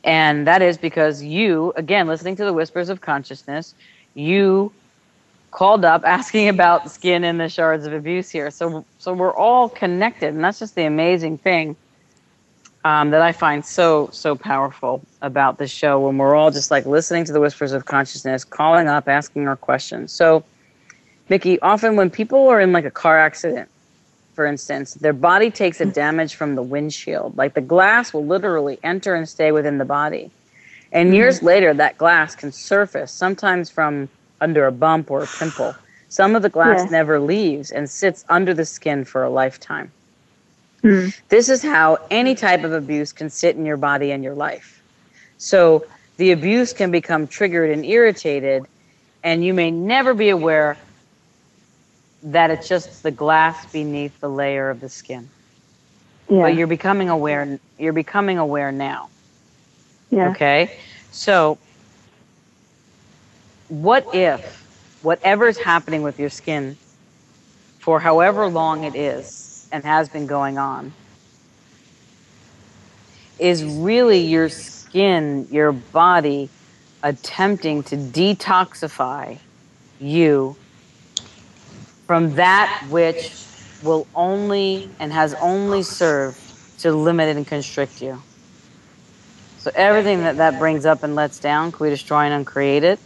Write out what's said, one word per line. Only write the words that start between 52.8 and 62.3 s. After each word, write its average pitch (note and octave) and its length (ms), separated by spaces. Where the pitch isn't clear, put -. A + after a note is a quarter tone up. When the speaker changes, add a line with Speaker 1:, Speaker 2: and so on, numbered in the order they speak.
Speaker 1:
the D#3 80
glass D#3 600
beneath D3 480
the C#3+ 100
layer C#3 400
of A#2+ 100
the C3 80
skin. B2 400
Speaker 2:
Yeah. F#3+ 140
Speaker 1:
But E3 120
you're E3 140
becoming F#3+ 400
aware, D3 500
you're D#3 140
becoming F#3 460
aware C#3+ 320
now. C3+ 380
Speaker 2:
Yeah. F#3 200
Speaker 1:
Okay? D3+ 460
So D#3+ 480